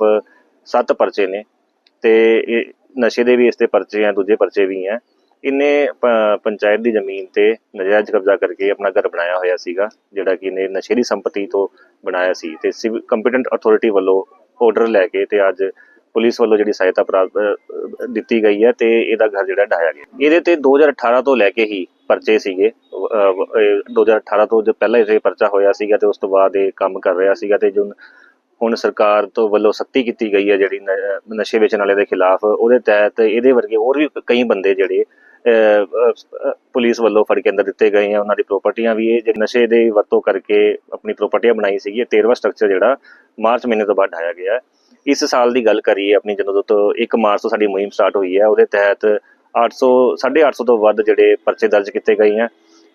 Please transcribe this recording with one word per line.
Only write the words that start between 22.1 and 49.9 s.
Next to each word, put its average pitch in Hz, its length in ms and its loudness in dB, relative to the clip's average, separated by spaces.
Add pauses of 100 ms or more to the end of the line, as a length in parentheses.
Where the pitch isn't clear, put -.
ਸੀਗੇ। 98 300 0
ਅਹ, 98 920 -2
ਇਹ 104 200 2 (120)
ਦੋ 113 100 2
ਹਜ਼ਾਰ 110 140 2
ਅਠਾਰਾਂ 104 300 0
ਤੋਂ 113 160 0
ਜੋ 107 100 0
ਪਹਿਲਾਂ 113 260 0
ਇਹ 107 200 2
ਪਰਚਾ 104 280 -2
ਹੋਇਆ 101 240 2
ਸੀਗਾ 104 260 -2
ਤੇ 104 100 0
ਉਸ 101 100 -2
ਤੋਂ 101 120 -6
ਬਾਅਦ 95 260 2
ਇਹ 98 200 0
ਕੰਮ 95 240 -4
ਕਰ 92 160 -2
ਰਿਹਾ 95 180 0
ਸੀਗਾ - 240 -2
ਤੇ 208 140 0
ਜੋ 202 200 -4 (720)
ਹੁਣ 117 140 -2
ਸਰਕਾਰ 107 500 0
ਤੋਂ 110 240 -2
ਵੱਲੋਂ 107 220 2
ਸਖਤੀ - 320 -4
ਕੀਤੀ 110 300 -4
ਗਈ 101 180 2
ਹੈ 98 60 2
ਜਿਹੜੀ 98 220 -2
ਨ-, 98 400 -4 (160)
ਨਸ਼ੇ 110 240 -4
ਵੇਚਣ 107 200 2
ਵਾਲੇ 101 160 2
ਦੇ 101 100 2
ਖਿਲਾਫ, 92 380 0
ਉਹਦੇ 117 360 2
ਤਹਿਤ 104 400 0
ਇਹਦੇ 117 320 2
ਵਰਗੇ 110 240 0
ਹੋਰ 123 220 0
ਵੀ 147 120 -2 (180)
ਕਈ 123 160 2
ਬੰਦੇ 98 320 0
ਜਿਹੜੇ, 95 280 0
ਅਹ, 110 840 0
ਅਹ, 120 640 -4 (220)
ਪੁਲਿਸ 117 260 0
ਵੱਲੋਂ 107 240 2
ਫੜ 101 160 -2
ਕੇ 104 100 0
ਅੰਦਰ 98 140 0
ਦਿੱਤੇ 98 260 0
ਗਏ 101 240 2
ਆ। 104 60 0
ਉਹਨਾਂ 104 160 -2
ਦੀ 101 80 -2
ਪ੍ਰਾਪਰਟੀਆਂ 107 520 -2
ਵੀ, 113 120 -2
ਇਹ 117 140 0
ਜਿਹੜੇ 110 200 -2
ਨਸ਼ੇ 120 260 0
ਦੇ 117 220 2
ਵਰਤੋਂ 104 320 0
ਕਰਕੇ 104 560 0 (160)
ਆਪਣੀ 107 200 -10
ਪ੍ਰਾਪਰਟੀਆਂ 104 400 0
ਬਣਾਈ 101 260 -2
ਸੀਗੀ, 104 200 -8
ਇਹ 120 60 -4
ਤੇਰਵਾਂ 110 300 2
ਸਟਰਕਚਰ 107 320 -2
ਜਿਹੜਾ 101 300 2 (420)
ਮਾਰਚ 120 260 0
ਮਹੀਨੇ 107 200 0
ਤੋਂ 101 100 0
ਬਾਅਦ 95 160 0
ਢਾਇਆ 85 220 -8
ਗਿਆ 90 200 -6
ਹੈ। 127 60 -2 (480)
ਇਸ 143 180 -2
ਸਾਲ 123 280 0
ਦੀ 123 120 -2
ਗੱਲ 107 160 2
ਕਰੀਏ 101 320 0
ਆਪਣੀ, 104 220 0
ਜਦੋਂ 98 320 -2
ਤੋਂ 101 300 2
ਇੱਕ 117 180 -2
ਮਾਰਚ 104 260 0
ਤੋਂ 113 80 -4
ਸਾਡੀ 107 180 0
ਮੁਹਿੰਮ 98 220 -4
ਸਟਾਰਟ 98 260 0
ਹੋਈ 95 240 0
ਹੈ, 104 80 4
ਉਹਦੇ 107 180 4
ਤਹਿਤ 101 540 0 (460)
ਅੱਠ 113 80 -4
ਸੌ, 127 420 2